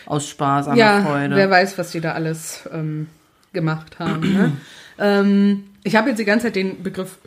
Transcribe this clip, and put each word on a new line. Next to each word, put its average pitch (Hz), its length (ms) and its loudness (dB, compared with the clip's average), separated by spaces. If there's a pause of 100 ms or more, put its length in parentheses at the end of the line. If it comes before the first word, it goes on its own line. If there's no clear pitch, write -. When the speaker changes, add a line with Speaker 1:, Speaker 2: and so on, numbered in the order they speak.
Speaker 1:
Aus 151 220 -4
Spaß, 143 400 -2
an 185 80 0
Speaker 2:
Ja, 208 240 6
Speaker 1:
der 196 60 0
Freude. 143 300 0
Speaker 2:
wer 196 140 4
weiß, 190 280 4
was 170 120 -6
die 170 100 -6
da 160 120 -4
alles, 160 600 -6
ähm, 156 360 -6 (440)
gemacht 160 460 -4
haben, 160 340 -2
ne? 190 240 2
<clears throat> - 60 -12 (360)
Ähm, 202 680 2 (200)
ich 208 100 -2
habe 220 140 4
jetzt 226 120 0
die 220 40 -2
ganze 220 220 2
Zeit 214 100 -4
den 190 260 -4
Begriff 190 440 -8